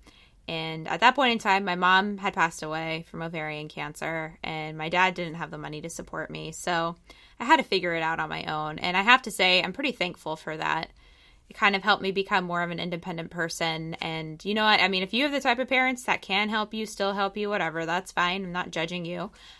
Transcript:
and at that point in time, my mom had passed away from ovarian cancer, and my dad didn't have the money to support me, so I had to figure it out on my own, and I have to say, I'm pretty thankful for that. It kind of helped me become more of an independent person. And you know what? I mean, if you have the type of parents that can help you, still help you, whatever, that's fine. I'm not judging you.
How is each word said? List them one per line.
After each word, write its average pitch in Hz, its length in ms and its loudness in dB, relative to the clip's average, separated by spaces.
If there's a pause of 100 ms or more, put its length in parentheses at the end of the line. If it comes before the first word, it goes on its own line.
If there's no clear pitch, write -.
(460)
and 160 400 -6
at 165 140 -2
that 247 140 8
point 254 180 4
in 226 60 0
time, 196 260 2
my 180 100 0
mom 190 440 4
had 190 160 -2
passed 170 280 2
away 160 460 -4
from 165 140 -10
ovarian 156 460 -6
cancer, 156 760 -6
and 156 320 -6
my 156 140 -6
dad 180 240 4
didn't 170 220 -6
have 160 140 -8
the 156 60 -10
money 151 240 -10
to 160 80 -10
support 160 420 -8
me, 156 220 -10
so 170 440 -2 (440)
I 233 40 -6
had 302 120 8
to 269 60 4
figure 175 320 0
it 165 80 -2
out 160 180 0
on 156 80 -2
my 160 160 -6
own, 156 340 -4
and 180 180 0
I 196 60 4
have 247 200 8
to 220 80 -8
say, 185 320 4
I'm 185 100 -2
pretty 277 200 -2
thankful 165 440 -4
for 156 200 -8
that. 156 340 -2 (580)
It - 80 -20
kind 202 180 4
of 190 80 -2
helped 202 200 4
me 190 80 0
become 196 340 0
more 175 180 0
of 175 80 -2
an 175 100 -6
independent 170 500 -6
person. 165 720 -4
And 160 420 -6
you 196 80 -2
know 214 120 2
what? 214 160 6
I 185 80 6
mean, 185 140 0
if 190 120 -4
you 247 80 4
have 294 100 2
the 285 80 0
type 247 180 2
of 254 100 -2
parents 254 360 2
that - 160 0
can 208 300 0
help 214 240 -2
you, 220 100 -4
still 202 300 -2
help 196 240 -2
you, 208 100 -2
whatever, 165 380 -2
that's 175 260 -2
fine. 180 320 0
I'm 175 80 -6
not 180 180 -4
judging 170 360 -4
you. 175 240 -8 (300)